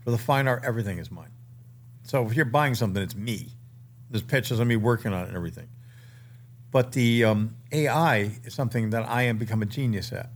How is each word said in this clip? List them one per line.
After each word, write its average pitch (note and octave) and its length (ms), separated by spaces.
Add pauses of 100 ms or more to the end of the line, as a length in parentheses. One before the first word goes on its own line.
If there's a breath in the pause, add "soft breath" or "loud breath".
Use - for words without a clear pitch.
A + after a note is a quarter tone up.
For A#2+ 80
the A#2+ 80
fine C3+ 280
art, B2 160
everything A2 360
is D#2 100
mine. D#2+ 220 (720)
So C3 240
if A2 80
you're D3+ 100
buying C#3 300
something, G2 260
it's F2+ 140
me. G#2 320 (640)
There's A2 100
pictures B2 380
of A#2+ 80
me A#2 80
working A2+ 360
on F2+ 120
it F2 60
and - 60
everything. E2+ 340 (1000 loud breath)
But B2+ 220
the, A#2 320
um, A2 320 (160)
A D3 160
I A#2+ 440 (120)
is - 100
something A2+ 380
that A2+ 180
I A#2+ 140
am A#2+ 160
become A2 240
a - 20
genius G#2+ 460
at. - 240